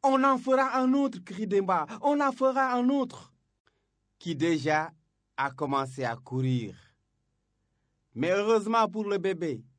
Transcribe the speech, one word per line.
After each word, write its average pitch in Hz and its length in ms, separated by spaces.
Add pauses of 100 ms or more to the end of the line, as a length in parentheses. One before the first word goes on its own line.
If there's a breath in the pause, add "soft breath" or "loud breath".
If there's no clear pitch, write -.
« - 0
On 262 200
en 269 160
fera 262 400
un 254 140
autre », 277 320
crie 196 200
Demba, « 185 400 (160 loud breath)
on 294 180
en 277 120
fera 262 420
un 247 160
autre. » 269 420 (840)
Qui 170 180
déjà 156 560 (460)
a 139 140
commencé 135 520
à 117 120
courir. 127 600 (1400)
Mais 151 160
heureusement 214 560
pour 214 180
le 202 120
bébé 170 460 (160)